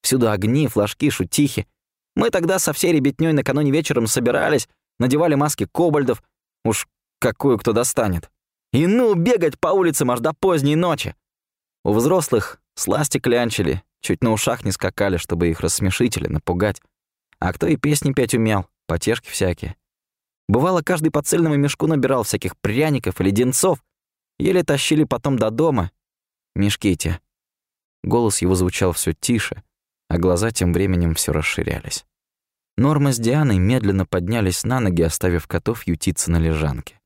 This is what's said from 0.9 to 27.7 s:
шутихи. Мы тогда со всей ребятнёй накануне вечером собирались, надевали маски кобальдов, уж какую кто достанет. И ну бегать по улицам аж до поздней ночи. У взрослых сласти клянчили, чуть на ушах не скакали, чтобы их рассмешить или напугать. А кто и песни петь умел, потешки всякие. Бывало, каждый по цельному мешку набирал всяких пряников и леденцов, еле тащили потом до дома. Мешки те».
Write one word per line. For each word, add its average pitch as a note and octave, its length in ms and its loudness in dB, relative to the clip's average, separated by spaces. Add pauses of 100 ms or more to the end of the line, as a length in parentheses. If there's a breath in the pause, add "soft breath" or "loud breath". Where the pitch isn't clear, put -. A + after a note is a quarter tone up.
шутихи. C3 580 -2 (480)
Мы A3 160 0
тогда F3+ 280 0
со D3+ 160 -2
всей F3 180 0
ребятнёй D3+ 400 2
накануне C#3+ 380 0
вечером C3+ 360 0
собирались, C3 640 0 (300)
надевали D3 360 2
маски C#3+ 320 0
кобальдов, D3 560 0 (400)
уж - 260 -2 (300)
какую A#2+ 400 0
кто A#2+ 140 0
достанет. G#2+ 580 -2 (420)
И D3 140 2
ну A3 280 4
бегать F3 440 0
по E3+ 100 -2
улицам E3 420 2
аж A#2+ 100 0
до D3 120 0
поздней D3+ 440 2
ночи. D#3+ 380 -2 (680)
У - 80 0
взрослых B2+ 680 0 (140)
сласти B2+ 440 -2
клянчили, A2+ 640 0 (180)
чуть - 220 -2
на A2+ 100 2
ушах A#2 320 -2
не G2 80 -2
скакали, F#2+ 440 -2
чтобы E2+ 320 -2
их E2 120 -2
рассмешить F#2+ 560 -2
или - 120 -4
напугать. F2 540 -2 (560)
А F#2 140 -2
кто - 140 -4
и E3 100 2
песни D3+ 360 0
петь B2 220 0
умел, A2 320 0 (200)
потешки A2 420 -2
всякие. - 480 -4 (720)
Бывало, D#3 340 2
каждый D#3 280 0
по D3 120 -2
цельному D#3 340 0
мешку C#3+ 300 0
набирал C3 360 2
всяких - 360 -4
пряников A#2+ 640 -2
и F2+ 40 0
леденцов, B2 580 2 (560)
еле F3+ 240 2
тащили D3+ 420 2
потом C3 340 -2
до A2 120 2
дома. A#2 400 0 (640)
Мешки G2+ 420 0
те». E2 240 -4 (840)